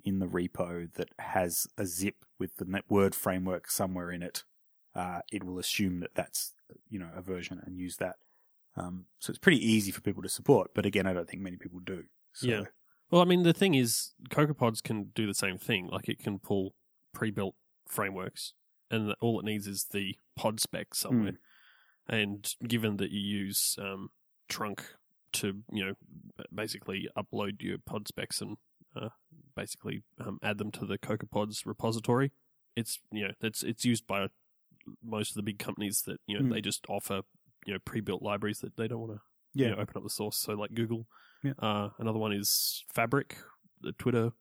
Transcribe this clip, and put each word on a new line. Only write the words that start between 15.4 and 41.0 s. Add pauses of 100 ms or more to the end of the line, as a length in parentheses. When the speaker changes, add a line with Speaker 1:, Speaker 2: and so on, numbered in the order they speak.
Speaker 2:
thing.
Like,
it
can
pull (400)
pre-built (340)
frameworks, (360)
and
all
it
needs
is
the (180)
pod
spec
somewhere.
Speaker 1:
Mm. (720)
Speaker 2:
And (120)
given
that
you
use,
um, (400)
Trunk (500)
to, (100)
you
know, (600)
basically
upload
your
pod
specs
and, (380)
uh, (460)
basically, (160)
um,
add
them
to
the
CocoaPods
repository, (440)
it's, (120)
you
know,
it's,
it's
used
by (760)
most
of
the
big
companies
that,
you
know,
Speaker 1:
Mm.
Speaker 2:
they
just
offer, (440)
you
know,
pre-built
libraries
that
they
don't
wanna, (320)
Speaker 1:
Yeah.
Speaker 2:
you
know,
open
up
the
source.
So,
like,
Google. (340)